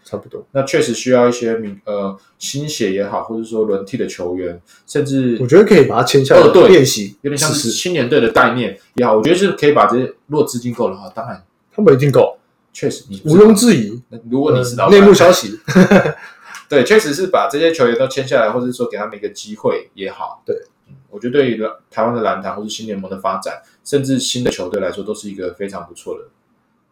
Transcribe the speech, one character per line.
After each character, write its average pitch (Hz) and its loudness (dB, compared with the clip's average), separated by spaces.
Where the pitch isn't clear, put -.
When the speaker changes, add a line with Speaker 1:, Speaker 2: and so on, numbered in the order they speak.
Speaker 1:
差 - -12
不 - -16
多。 101 -16
Speaker 2:
那 135 -2
确 147 -2
实 120 -2
需 127 -6
要 123 4
一 120 0
些 113 -6
名-， 104 -10
呃， 98 -8
新 143 -10
血 117 -4
也 98 -4
好， 104 -8
或 113 -10
者 113 -8
说 110 -4
轮 98 -4
替 120 -12
的 101 -6
球 90 -10
员， 87 -10
甚 143 -4
至 131 -2
Speaker 1:
我 123 -4
觉 143 4
得 220 8
可 202 4
以 143 8
把 107 -2
他 127 2
签 135 2
下 170 4
来 180 8
Speaker 2:
二 - 6
队， 175 8
Speaker 1:
练 185 6
习 101 -6
Speaker 2:
有 143 -8
点 143 -6
像 131 -2
是 - -4
Speaker 1:
试 113 -4
试。 - -6
Speaker 2:
青 180 -4
年 131 -2
队 139 2
的 113 2
概 120 2
念 113 -6
也 123 0
好， 110 2
我 110 2
觉 147 0
得 180 2
是 190 0
可 - -4
以 147 6
把 110 4
这 123 0
些， 127 -6
如 147 -4
果 151 0
资 123 -10
金 120 -8
够 113 -4
的 95 -12
话， 98 -20
当 113 -12
然。 101 -18
Speaker 1:
他 214 -4
们 165 6
一 135 4
定 143 0
够。 127 2
Speaker 2:
确 - -6
实， - -10
你 98 -16
Speaker 1:
毋 156 2
庸 214 10
置 220 4
疑。 113 -4
Speaker 2:
那 117 -18
如 131 -2
果 143 2
你 127 0
是 - -8
老 - 2
板。 202 8
Speaker 1:
呃， 202 10
内 202 8
幕 202 10
消 175 6
息。 - -6
Speaker 2:
<laughs> - -18
对， 139 2
确 214 4
实 151 0
是 175 -4
把 - 0
这 143 -4
些 165 2
球 131 2
员 117 -2
都 131 0
签 131 -6
下 131 0
来， 107 0
或 123 -4
者 123 -6
说 123 -6
给 104 -10
他 104 -8
们 107 -16
一 98 -20
个 101 -6
机 - -16
会 - -6
也 95 -10
好。 - -14
Speaker 1:
对。 - -6
Speaker 2:
嗯， - -20
我 104 -18
觉 120 -10
得 123 -6
对 135 2
于 107 -6
台 110 -4
湾 120 -2
的 113 -6
篮 95 -2
坛 92 -10
或 104 -12
是 107 -12
新 110 -14
联 101 -10
盟 95 -12
的 95 -12
发 95 -6
展， 80 -12
甚 135 -4
至 131 -4
新 123 -6
的 - -2
球 90 -10
队 98 -6
来 90 -6
说， 98 -12
都 104 -10
是 101 -16
一 98 -14
个 92 -10
非 101 -10
常 90 -16
不 87 -20
错 - -14
的 - -18